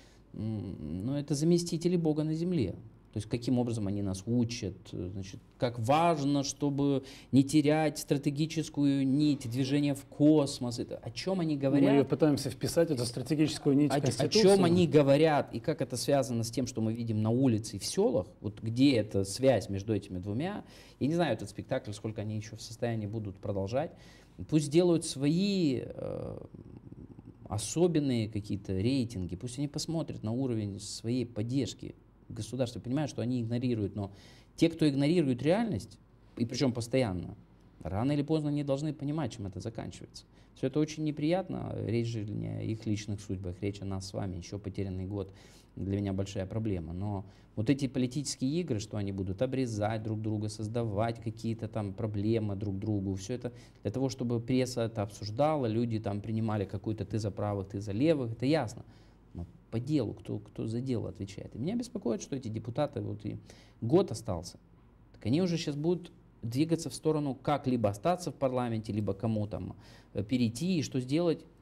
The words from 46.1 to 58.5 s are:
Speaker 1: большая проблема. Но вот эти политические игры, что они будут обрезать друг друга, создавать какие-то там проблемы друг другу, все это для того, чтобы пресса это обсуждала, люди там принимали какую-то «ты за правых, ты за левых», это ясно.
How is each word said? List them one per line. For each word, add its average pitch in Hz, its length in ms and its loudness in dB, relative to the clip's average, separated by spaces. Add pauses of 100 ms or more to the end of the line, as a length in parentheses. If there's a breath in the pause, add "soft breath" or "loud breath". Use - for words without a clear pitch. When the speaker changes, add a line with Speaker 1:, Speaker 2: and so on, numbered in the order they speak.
Speaker 1:
большая 95 320 -4
проблема. 92 480 -4
Но 95 320 -4 (300 loud breath)
вот 110 140 0
эти 135 180 2
политические 127 640 -2 (100)
игры, 143 180 -2
что - 180 -8
они 98 140 -2
будут 98 300 -2
обрезать 113 640 -2
друг 110 180 -4
друга, 107 280 -2
создавать 117 680 -2
какие-то 113 480 -4
там 104 260 -4
проблемы 107 600 0
друг 98 240 -4
другу, 98 360 0
все 98 180 -6
это 123 180 -6 (320 loud breath)
для - 80 0
того, 135 180 0
чтобы 120 300 -2
пресса 120 420 0
это 113 200 -2
обсуждала, 123 680 0
люди 113 320 0
там 101 220 -4
принимали 110 440 0
какую-то 101 400 -4
«ты 110 140 -2
за 104 120 -2
правых, 104 380 -2
ты 101 120 -6
за 107 100 -6
левых», 131 420 2
это 131 120 -4
ясно. 135 380 0 (500 soft breath)